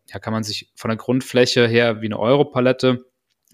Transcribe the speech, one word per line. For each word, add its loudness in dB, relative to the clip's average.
ja, -14
kann -8
man -2
sich -12
von -8
der -4
Grundfläche 2
her 2
wie -4
eine -6
Europalette 0